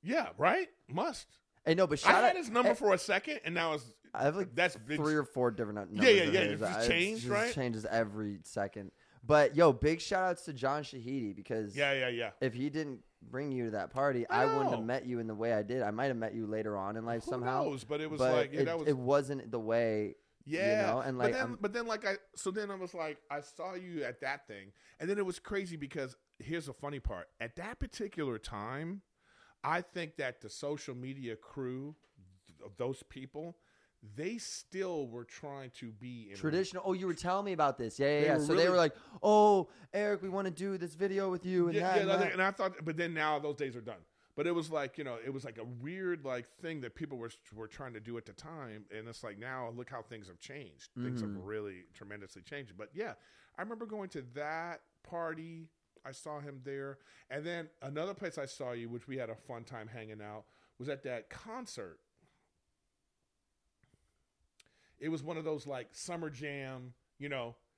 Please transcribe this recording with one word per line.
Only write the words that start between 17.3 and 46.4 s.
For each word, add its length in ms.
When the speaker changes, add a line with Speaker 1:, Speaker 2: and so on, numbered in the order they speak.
Speaker 2:
somehow. 340
Speaker 1:
knows? 180
But 180
it 80
was 100
Speaker 2:
But 140
Speaker 1:
like, 200
yeah, 80
Speaker 2:
it, 40
Speaker 1:
that 140
was 80
Speaker 2:
it 100
wasn't 540
the 80
way, 560
Speaker 1:
Yeah, 360
Speaker 2:
you 60
know? 140
And, 180
Speaker 1:
but 60
Speaker 2:
like, 80
Speaker 1:
then, 100
Speaker 2:
I'm 180
Speaker 1:
but 120
then, 120
like, 220
I, 80
so 140
then 220
I 40
was 200
like, 240
I 120
saw 340
you 280
at 180
that 260
thing, 240
and 80
then 120
it 80
was 100
crazy 400
because 380
here's 260
the 80
funny 260
part. 280
At 180
that 220
particular 600
time, 600
I 180
think 360
that 240
the 80
social 460
media 400
crew, 580
th-, 300
those 260
people, 520
they 240
still 680
were 180
trying 520
to 140
be 400
in 40
Speaker 2:
Traditional. 480
Oh, 100
you 120
were 80
telling 320
me 80
about 240
this. 220
Yeah, 80
yeah, 140
Speaker 1:
They 40
Speaker 2:
yeah. 120
Speaker 1:
were 60
Speaker 2:
So 100
they 100
Speaker 1:
really 60
Speaker 2:
were 80
like, 180
"Oh, 480
Eric, 300
we 60
wanna 200
do 300
this 160
video 340
with 160
you 220
and 80
Speaker 1:
Yeah, 60
Speaker 2:
that 160
Speaker 1:
yeah, 40
Speaker 2:
and 120
Speaker 1:
and 100
Speaker 2:
that." 100
Speaker 1:
and 80
I 80
thought, 340
but 140
then 160
now 240
those 200
days 180
are 60
done. 180
But 120
it 80
was 160
like, 260
you 60
know, 200
it 80
was 140
like 140
a 40
weird, 600
like, 220